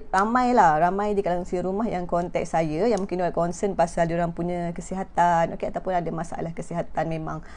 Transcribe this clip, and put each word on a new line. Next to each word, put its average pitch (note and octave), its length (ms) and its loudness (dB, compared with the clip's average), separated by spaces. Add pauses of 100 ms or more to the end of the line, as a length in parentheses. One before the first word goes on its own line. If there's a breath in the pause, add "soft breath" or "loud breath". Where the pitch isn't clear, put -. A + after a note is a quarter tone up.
(140)
ramai A#3+ 400 4
lah, E3+ 240 8
ramai G3 400 2
di G3 80 2
kalangan F3+ 240 0
suri F3+ 160 -2
rumah G3 240 0
yang F3+ 160 -2
contact F3 400 -2
saya, E3 400 0
yang G#3 160 2
mungkin F#3 240 -2
ada E3+ 80 0
concern F3+ 400 0
pasal E3+ 320 2
diorang E3+ 240 0
punya E3+ 480 -4
kesihatan, F3 800 0
okey, G3 160 -4
ataupun F#3 240 -2
ada E3 160 -2
masalah E3 400 -6
kesihatan E3 560 -4
memang. D#3 320 -6 (160 loud breath)